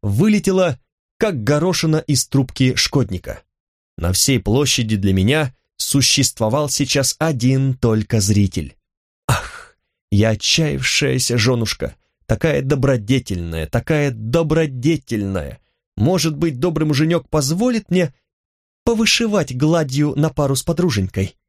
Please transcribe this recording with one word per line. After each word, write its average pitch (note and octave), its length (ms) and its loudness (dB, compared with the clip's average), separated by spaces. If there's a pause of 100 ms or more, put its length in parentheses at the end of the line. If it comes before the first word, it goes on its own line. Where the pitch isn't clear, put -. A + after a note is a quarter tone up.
Вылетела, F#3 760 2 (380)
как E3+ 260 -2
горошина D#3 540 2
из C#3+ 300 -2
трубки C3 480 0
шкодника. - 680 -2 (540)
На E2+ 140 -2
всей B2 280 2
площади A#2 560 0
для F#2+ 180 2
меня B2+ 420 2 (220)
существовал C#3 880 0
сейчас C3+ 520 -2
один C3+ 560 2
только A2 440 0
зритель. G2 560 0 (520)
Ах, - 500 -6 (340)
я G#2 200 4
отчаявшаяся C3 1040 -2
женушка, A#2 580 -2 (300)
такая C#3+ 360 0
добродетельная, G#2+ 1040 -2
такая C#3+ 440 -2
добродетельная. B2 1500 -2 (360)
Может D#3 400 0
быть, D3 240 -2
добрый D#3 280 -2
муженек D#3 420 0
позволит F#3 600 0
мне F3 220 0 (680)
повышивать G#3+ 720 0
гладью D3 600 0
на D#3 140 2
пару C#3 260 -2
с - 80 -4
подруженькой. G#2+ 720 -2 (120)